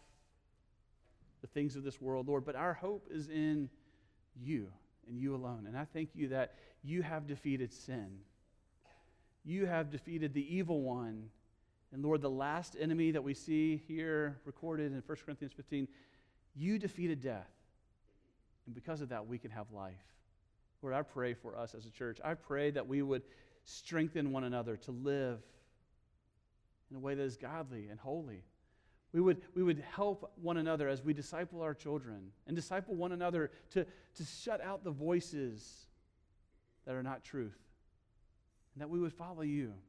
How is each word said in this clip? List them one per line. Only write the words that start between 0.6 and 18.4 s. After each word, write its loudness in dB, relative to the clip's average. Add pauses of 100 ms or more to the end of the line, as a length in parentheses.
the -12
things 0
of -6
this -4
world, 0
Lord, 4
but -4
our 2
hope -4
is -4
in 4 (680)
you -2 (400)
and -6
you 0
alone. -6
And -6
I -4
thank -4
you 0
that 0 (280)
you 0
have -4
defeated 0
sin. -6 (1400)
You 2
have 2
defeated -2
the 0
evil 4
one. -2 (640)
And -4
Lord, 6
the 4
last 0
enemy 4
that 2
we 0
see 4
here 0
recorded -2
in -4
First -8
Corinthians -8
fifteen, -2 (640)
you 2
defeated 0
death. -4 (1160)